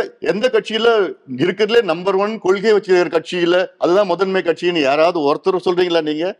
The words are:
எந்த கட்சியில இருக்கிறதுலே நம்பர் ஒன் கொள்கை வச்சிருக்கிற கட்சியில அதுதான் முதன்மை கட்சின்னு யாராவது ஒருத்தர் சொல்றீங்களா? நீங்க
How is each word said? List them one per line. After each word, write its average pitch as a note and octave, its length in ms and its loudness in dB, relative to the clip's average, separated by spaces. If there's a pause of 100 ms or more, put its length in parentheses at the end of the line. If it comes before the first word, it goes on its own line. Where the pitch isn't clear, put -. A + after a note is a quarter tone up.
(200)
எந்த G3 280 -2
கட்சியில A3 380 -2 (500)
இருக்கிறதுலே G3 460 0
நம்பர் F3+ 340 -2
ஒன் G3+ 220 -2
கொள்கை G3+ 340 0
வச்சிருக்கிற F3+ 380 2
கட்சியில E3+ 460 0 (220)
அதுதான் F3+ 280 2
முதன்மை F#3+ 360 0
கட்சின்னு E3+ 380 -2
யாராவது D#3 400 2
ஒருத்தர் D#3 440 0
சொல்றீங்களா? F3 380 0
நீங்க D3+ 240 -4 (140)